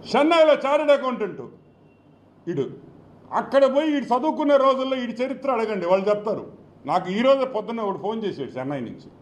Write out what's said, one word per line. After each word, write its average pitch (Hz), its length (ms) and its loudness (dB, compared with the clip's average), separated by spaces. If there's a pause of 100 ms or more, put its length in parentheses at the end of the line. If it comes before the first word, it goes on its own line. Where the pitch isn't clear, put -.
(160)
చెన్నైలో 311 380 6
చార్టర్డ్ 285 380 2
అకౌంటెంట్ 214 500 0 (1080)
ఈడు. 139 200 -4 (640)
అక్కడ 247 420 2
పోయి 302 220 2
ఈడు 240 80 -2
చదువుకునే 285 520 2
రోజుల్లో 262 400 2
ఈడి 240 140 -6
చరిత్ర 269 400 -4
అడగండి, 214 340 -2
వాళ్ళు 196 240 2
చెప్తారు. 208 420 -4 (340)
నాకు 175 260 -2
ఈ 208 100 -2
రోజే 269 240 4
పొద్దున్న 226 360 -6
ఒకడు 202 160 -4
ఫోన్ 208 260 -6
చేశాడు 135 260 -6
చెన్నై 131 300 -6
నుంచి 104 280 -12 (140)